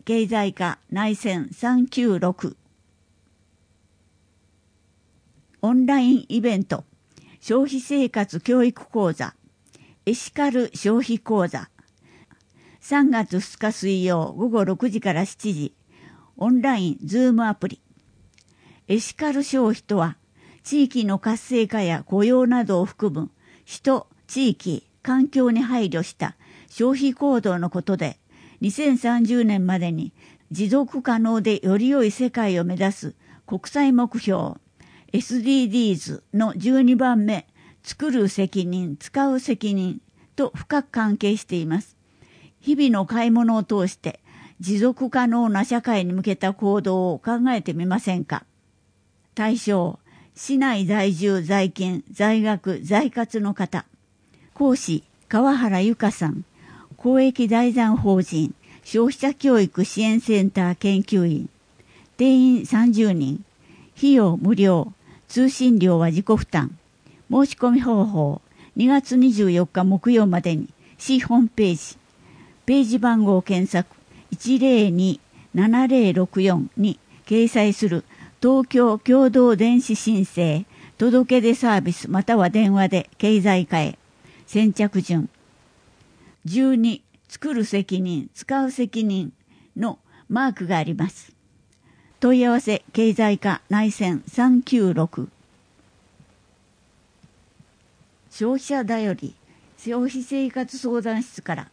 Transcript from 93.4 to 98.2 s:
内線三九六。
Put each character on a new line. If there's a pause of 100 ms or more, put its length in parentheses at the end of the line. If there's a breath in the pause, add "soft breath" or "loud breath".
内
線
三
九
六。 (3000)